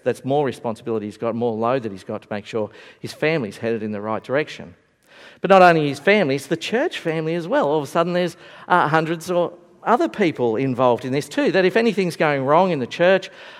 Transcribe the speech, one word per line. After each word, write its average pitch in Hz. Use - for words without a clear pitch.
that's 120
more 143
responsibility 113
he's 104
got, 117
more 117
load 117
that 107
he's 92
got 107
to -
make 104
sure 107
his -
family's 151
headed 113
in 107
the 101
right 107
direction. 127
But 175
not 190
only 165
his 135
family, 196
it's 139
the 165
church 254
family 160
as 170
well. 233
All 151
of 143
a -
sudden 170
there's, 175
uh, 160
hundreds 160
or 175
other 262
people 131
involved 127
in 127
this 147
too, 277
that 185
if 180
anything's 202
going 147
wrong 165
in 151
the 120
church, 180